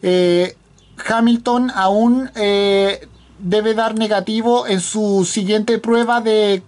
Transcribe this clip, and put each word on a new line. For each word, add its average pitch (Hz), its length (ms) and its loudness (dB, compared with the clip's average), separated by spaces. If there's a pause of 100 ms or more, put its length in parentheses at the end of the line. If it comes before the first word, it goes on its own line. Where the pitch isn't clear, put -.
eh, 180 540 2 (520)
Hamilton 233 680 0
aún, 226 600 2
eh, 202 720 0 (300)
debe 214 340 -2
dar 220 260 -2
negativo 220 680 0
en 190 140 0
su 202 440 0
siguiente 214 540 -2
prueba 233 420 0
de 214 480 0